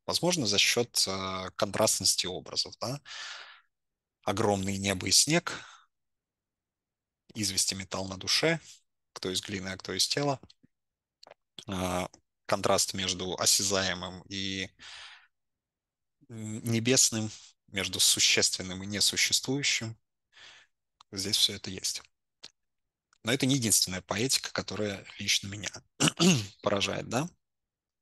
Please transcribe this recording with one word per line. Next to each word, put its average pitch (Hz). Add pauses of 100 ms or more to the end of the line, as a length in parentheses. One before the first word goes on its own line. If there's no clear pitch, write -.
Возможно, 160
за 98
счёт, -
э, 95
контрастности 101
образов, 85
да. 131 (1200)
Огромные 98
небо 98
и -
снег, - (1800)
извести 95
металл 95
на 95
душе, 156 (520)
кто -
из 92
глины, 95
а 95
кто -
из 95
тела. 143 (1300)
Э, 92 (400)
контраст 98
между 92
осязаемым 95
и, 95 (1600)
м, 110
небесным, 113 (380)
между 95
существенным 92
и 98
несуществующим. - (1160)
Здесь 98
всё -
это 101
есть. - (1200)
Но 110
это 131
не 135
единственная 95
поэтика, -
которая 98 (140)
лично 104
меня 98 (280)
<clears throat> 147
поражает, 98
да? 131 (720)